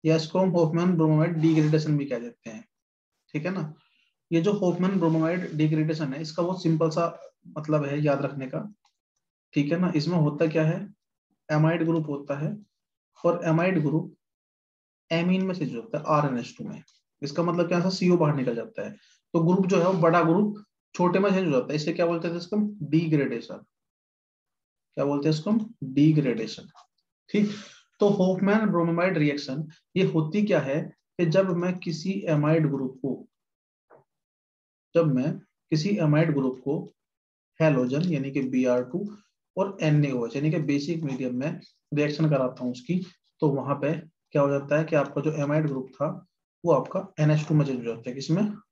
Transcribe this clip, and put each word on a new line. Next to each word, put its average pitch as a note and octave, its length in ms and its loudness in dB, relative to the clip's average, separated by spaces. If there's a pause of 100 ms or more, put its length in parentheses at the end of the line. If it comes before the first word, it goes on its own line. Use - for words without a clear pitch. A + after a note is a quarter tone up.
या D#3+ 120 4
इसको E3 240 -2
हम F#3+ 120 4
Hoffman E3+ 440 2
bromide D#3+ 420 4
degradation D#3 600 4
भी C#3 80 -2
कह B2 140 -4
देते A#2 300 -14
हैं, A2 160 -16 (680)
ठीक D3+ 120 -6
है F#3 80 -4
ना। D#3 200 -6 (580)
ये E3 100 2
जो G3+ 140 2
Hoffman F#3 440 0
bromide E3 580 0
degradation D#3 560 0
है, D3 80 -8
इसका E3 220 -4
बहुत F3+ 200 -4
simple D#3+ 260 2
सा E3+ 180 -2 (420)
मतलब D3+ 360 -2
है C#3+ 160 -4
याद C#3 200 2
रखने C3+ 260 -6
का, - 200 -8 (840)
ठीक C#3+ 180 2
है E3+ 80 0
ना। F3+ 160 2
इसमें D#3 220 0
होता D3 320 2
क्या D#3+ 160 2
है, F3+ 200 0 (640)
Amide D#3+ 360 2
group D#3+ 240 0
होता C#3+ 300 -6
है, G#3 160 -4 (680)
और E3+ 220 2
amide E3 360 2
ग्रुप D3 340 -2 (960)
amine F3+ 340 2
में F#3 100 -2
चेंज B2+ 200 -4
होता - 220 -8
है, - 60 -6 (120)
आरएनएच B2+ 420 -2
टू - 80 -12
में। - 160 -12 (400)
इसका D3 220 -4
मतलब E3+ 240 0
क्या F3 120 0
है, F#3 120 0
सीओ F3+ 260 2
बाहर D3 180 2
निकल B2 200 -2
जाता A2 320 -8
है, G#2 80 -14 (380)
तो E3+ 100 2
group F#3 240 4
जो F3+ 120 2
है E3+ 80 2
वो F#3 140 2
बड़ा E3+ 220 4
group G3+ 420 0 (300)
छोटे F3+ 240 2
में G3 120 4
change F#3 140 2
हो D#3+ 60 0
जाता B2+ 160 2
है, D3 80 -4
इसे D3+ 180 -2
क्या F3 120 0
बोलते E3+ 240 -2
थे E3+ 80 -6
इसको F3 180 -8
हम? G#3 280 -2
Degradation। C#3 720 0 (1400)
क्या C#3+ 80 -2
बोलते C#3+ 240 0
हैं D#3 60 2
इसको - 140 -6
हम? A3 240 0 (120)
Degradation, C3 840 2 (600)
ठीक। G#3 220 0 (500)
तो G#3 80 4
होफमैन F#3+ 580 2
ब्रोमेमाइड E3+ 500 0
रिएक्शन D3 460 -2 (320)
ये F#3 100 2
होती D#3 380 0
क्या F#3 180 2
है C3+ 180 -2 (400)
कि F3 80 2
जब F#3+ 280 4
मैं F3+ 240 -2
किसी F3 320 -6 (180)
amide D3+ 380 2
group C3+ 300 -4
को, C3 140 -4 (1800)
जब D#3+ 180 4
मैं B2+ 180 0 (400)
किसी D#3 180 0 (100)
amide D#3 340 4
group C3 260 -2
को C#3 180 -4 (840)
हैलोजन C#3 440 2
यानी C#3 280 -2
कि C#3 180 -2
बीआर B2 360 2
टू G3+ 200 -6 (520)
और G3 260 -2
एनएओएच C#3 520 2
यानी D3 160 0
कि E3+ 120 0
basic C#3+ 400 -2
medium B2+ 320 -6
में - 240 -6 (320)
reaction D3 380 0
कराता C3 340 0
हूँ B2 80 -4
उसकी, E3 240 -6 (460)
तो D3+ 100 4
वहां C3+ 240 -2
पे C#3+ 180 -2
क्या - 480 -4
हो C#3 80 4
जाता C#3+ 280 0
है D#3+ 80 0
कि D#3 100 -2
आपका C#3 260 0
जो D3+ 100 0 (120)
amide D3 240 0
group C3 240 -6
था - 160 -4 (560)
वो E3+ 100 4
आपका F#3 340 0 (120)
एनएच D3+ 280 4
टू D#3+ 80 2
में D3 100 4
change C3 120 -4
हो A#2 80 -8
जाता A2+ 240 -6
है। B2 60 -10
किसमें? D#3 260 -2 (300)